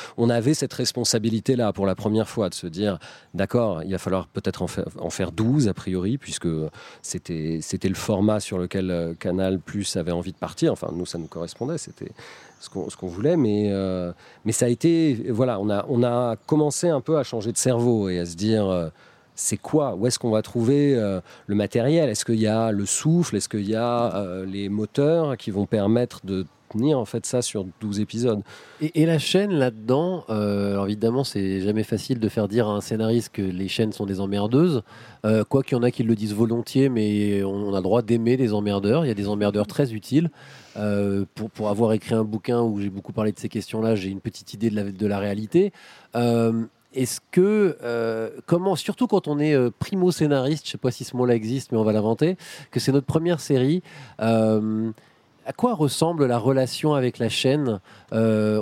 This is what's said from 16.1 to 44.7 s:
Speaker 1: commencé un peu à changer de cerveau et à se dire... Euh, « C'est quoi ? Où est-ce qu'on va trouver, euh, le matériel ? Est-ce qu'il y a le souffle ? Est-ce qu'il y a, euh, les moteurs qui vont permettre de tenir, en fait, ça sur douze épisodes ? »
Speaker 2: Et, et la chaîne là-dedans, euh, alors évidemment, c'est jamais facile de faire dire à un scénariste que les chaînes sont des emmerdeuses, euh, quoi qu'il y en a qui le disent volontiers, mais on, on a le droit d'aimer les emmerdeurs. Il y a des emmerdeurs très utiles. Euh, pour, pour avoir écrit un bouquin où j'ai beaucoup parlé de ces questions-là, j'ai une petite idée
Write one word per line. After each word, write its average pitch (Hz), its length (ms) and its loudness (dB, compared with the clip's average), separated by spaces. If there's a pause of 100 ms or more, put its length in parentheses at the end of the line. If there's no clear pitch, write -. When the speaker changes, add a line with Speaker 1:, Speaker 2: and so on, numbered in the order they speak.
Speaker 1:
commencé 151 500 0
un 147 140 2
peu 156 160 0
à 139 60 0
changer 113 280 -4
de - 60 -6
cerveau 120 500 2
et 90 120 -2
à 85 60 -2
se 85 120 -10
dire... 104 320 2
Euh, « 87 180 0 (520)
C'est - 180 -2
quoi ? 143 360 0
Où 98 140 0
est-ce 120 100 0
qu'on 117 140 -2
va 110 100 4
trouver, 135 540 2
euh, 98 260 0 (240)
le 104 80 -2
matériel ? 123 560 2
Est-ce - 160 -4
qu'il 113 140 0
y 110 80 2
a 113 240 2
le 101 160 -2
souffle ? 160 480 2
Est-ce - 120 -2
qu'il 101 220 -4
y 110 60 0
a, 117 400 0
euh, 95 320 -6
les 98 200 -6
moteurs 143 680 0
qui - 140 -8
vont 98 160 0
permettre 113 580 2
de 95 220 -4 (240)
tenir, 135 260 2
en 110 80 -2
fait, 117 180 -6
ça 123 200 -2
sur 101 200 -4 (160)
douze 104 200 -4
épisodes ? » 110 420 0 (400)
Speaker 2:
Et, 151 220 2
et - 20 6
la 165 140 4
chaîne 196 340 0
là-dedans, 131 800 0
euh, 101 400 0
alors 98 160 -2
évidemment, 113 360 0
c'est 95 380 -2
jamais 107 220 0
facile - 360 -4
de 107 100 0
faire 104 180 0
dire 107 200 0
à 107 40 -2
un 101 100 -2
scénariste 113 500 0
que 104 120 -4
les 92 240 -4
chaînes 107 260 -2
sont 104 140 -6
des 95 140 -4
emmerdeuses, 110 600 2 (420)
euh, 110 200 4
quoi 135 180 2
qu'il 131 160 -2
y - 20 0
en 117 40 2
a 123 80 4
qui - 100 -4
le 113 140 4
disent 104 180 -4
volontiers, 117 560 2
mais 104 540 0
on, 101 260 -4
on 98 60 -2
a - 20 0
le 90 60 0
droit 104 180 4
d'aimer 117 360 2
les 117 180 2
emmerdeurs. 104 500 2
Il - 20 0
y 120 40 0
a - 20 -2
des 101 140 -2
emmerdeurs 104 400 0
très 127 260 0
utiles. 147 380 0 (460)
Euh, 101 480 0 (100)
pour, 107 160 -8
pour 107 180 -4
avoir 110 240 2
écrit 110 220 0
un 110 80 2
bouquin 110 400 0
où 107 180 0
j'ai 101 80 -2
beaucoup 98 240 -10
parlé 107 200 0
de - 60 -18
ces 110 100 -8
questions-là, 110 440 -2
j'ai 95 160 -2
une 98 100 -6
petite - 360 -12
idée 107 160 0